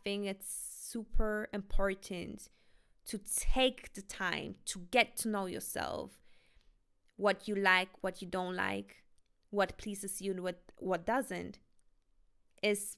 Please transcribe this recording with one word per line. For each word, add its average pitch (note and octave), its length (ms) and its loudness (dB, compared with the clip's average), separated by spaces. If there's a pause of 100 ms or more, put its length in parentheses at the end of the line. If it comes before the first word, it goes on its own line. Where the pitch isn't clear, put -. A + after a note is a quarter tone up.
think G3+ 220 -2
it's - 460 -6 (200)
super G#3+ 600 2
important G3 960 0 (580)
to G#3+ 120 -6
take - 760 2
the G3 80 -12
time - 540 -4 (100)
to - 140 -6 (100)
get - 260 4
to - 120 -2
know G3+ 180 0
yourself, - 760 -6 (960)
what G3 320 2
you G#3 60 0
like, F#3+ 340 6 (140)
what F#3 180 -4
you F#3 80 -10
don't F3+ 260 -2
like, G3 480 -4 (480)
what G3 280 2
pleases G3+ 420 -6
you F#3+ 120 -2
and F3+ 100 -4
what, F3+ 180 -4 (180)
what F3+ 280 -2
doesn't, G3+ 520 -2 (1040)
is G#3 360 0